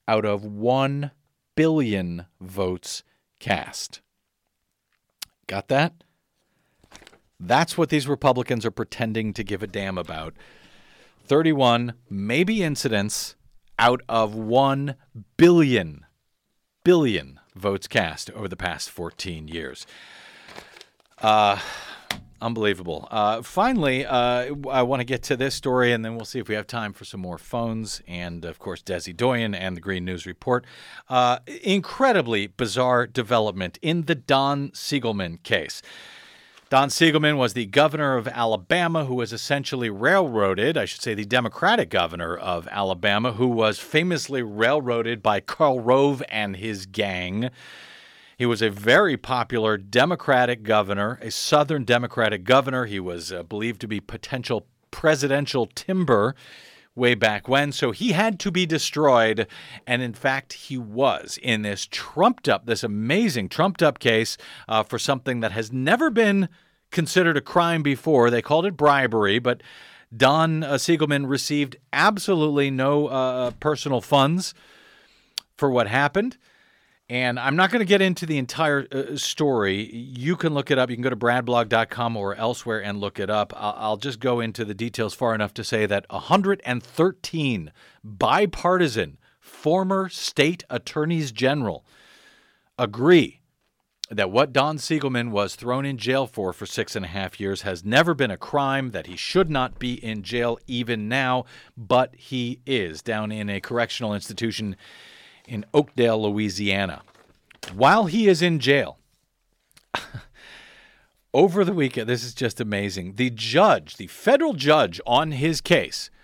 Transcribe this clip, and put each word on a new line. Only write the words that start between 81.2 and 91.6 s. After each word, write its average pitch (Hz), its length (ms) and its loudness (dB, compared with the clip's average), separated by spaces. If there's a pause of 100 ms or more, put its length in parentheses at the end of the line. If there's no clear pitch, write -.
dot 113 200 4
com 117 280 -4
or 98 180 -4
elsewhere 113 480 -4
and 101 160 -6
look 101 220 -6
it 98 100 -4
up. 107 240 0
I'll, 104 240 -4
I'll 107 180 -2
just 120 220 -8
go 123 220 0
into 113 240 -6
the 104 100 -6
details 110 400 -6
far 117 180 0
enough 107 220 -2
to 117 80 -8
say 107 240 0
that 98 240 0
a 98 80 -6
hundred 196 460 2
and 123 180 -4
thirteen 147 880 -2 (320)
bipartisan 127 1160 0 (200)
former 185 680 -2
state - 600 -2
attorneys 151 640 -4
general 117 560 -2 (920)